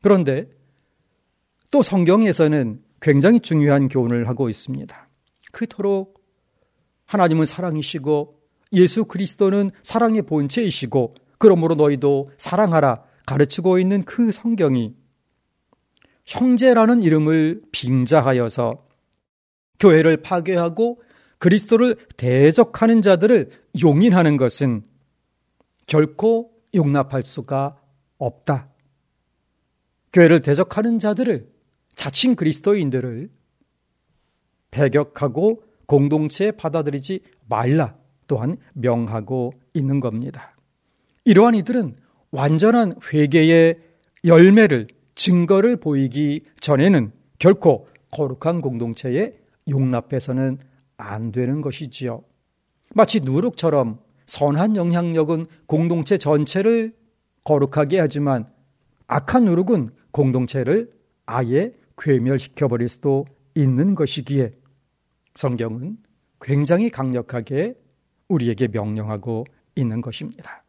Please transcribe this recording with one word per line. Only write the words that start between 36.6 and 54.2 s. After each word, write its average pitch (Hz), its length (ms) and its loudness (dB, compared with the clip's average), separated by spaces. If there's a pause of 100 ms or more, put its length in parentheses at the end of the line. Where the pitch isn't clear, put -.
말라 120 480 -2 (320)
또한 131 300 -6 (160)
명하고 117 800 -6 (200)
있는 139 260 -2
겁니다. 123 560 -10 (720)
이러한 226 300 6
이들은 202 400 -4 (360)
완전한 165 600 0 (180)
회개의 160 680 4 (480)
열매를, 170 600 6 (280)
증거를 190 640 2
보이기 143 680 -4 (160)
전에는 147 500 2 (280)
결코 165 480 2 (240)
거룩한 156 500 -4
공동체에 127 760 -6 (300)
용납해서는 131 880 -4 (400)
안 107 340 -10
되는 127 300 -4
것이지요. 127 600 -10 (720)
마치 - 260 0
누룩처럼 139 800 -2 (260)